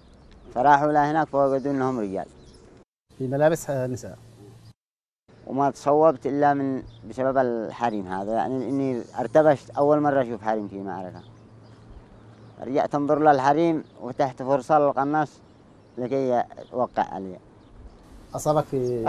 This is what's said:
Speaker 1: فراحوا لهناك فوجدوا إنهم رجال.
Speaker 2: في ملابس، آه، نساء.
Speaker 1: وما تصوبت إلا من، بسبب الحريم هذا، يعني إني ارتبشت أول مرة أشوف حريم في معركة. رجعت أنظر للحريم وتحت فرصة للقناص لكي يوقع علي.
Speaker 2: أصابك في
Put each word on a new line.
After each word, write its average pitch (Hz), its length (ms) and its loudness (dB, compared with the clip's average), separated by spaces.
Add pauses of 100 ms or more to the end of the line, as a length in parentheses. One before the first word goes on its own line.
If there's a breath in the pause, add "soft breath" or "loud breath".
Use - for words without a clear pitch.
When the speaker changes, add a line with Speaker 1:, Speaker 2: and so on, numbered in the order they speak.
(540)
Speaker 1:
فراحوا 143 380 4
لهناك 151 360 2
فوجدوا 139 440 0
إنهم 131 280 -2
رجال. 95 260 -4 (920)
Speaker 2:
في 131 100 -6
ملابس، 151 420 2
آه، 131 160 -2
نساء. 123 320 -8 (1300)
Speaker 1:
وما 135 240 0
تصوبت 147 560 2
إلا 143 280 2
من، 135 280 -4 (280)
بسبب 131 280 0
الحريم 113 680 -2
هذا، 98 260 -6
يعني 113 360 -2
إني 135 340 -2 (160)
ارتبشت 139 520 2
أول 147 300 2
مرة 139 220 2
أشوف 117 200 -6
حريم 107 260 -2
في 98 140 -12
معركة. 90 380 -10 (1400)
رجعت 131 340 -2
أنظر 143 240 0
للحريم 147 680 4 (180)
وتحت 127 400 -6
فرصة 135 360 2
للقناص 143 500 0 (720)
لكي 123 440 -2 (300)
يوقع 113 300 -2
علي. 95 340 -8 (1000)
Speaker 2:
أصابك 151 300 0
في 123 440 -2